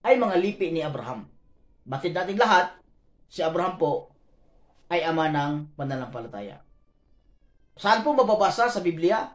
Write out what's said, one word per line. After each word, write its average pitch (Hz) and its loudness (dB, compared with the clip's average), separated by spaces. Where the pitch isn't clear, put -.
ay 247 4
mga 196 0
lipi 190 0
ni 160 -4
Abraham. 123 -8
Batid 143 -6
natin 185 -4
lahat, 214 4
si - -12
Abraham 170 -2
po 147 -2
ay 175 2
ama 160 0
ng 147 -4
pananampalataya. 117 -10
Saan 214 4
po 294 2
mababasa 214 4
sa 196 -4
Biblia? 170 0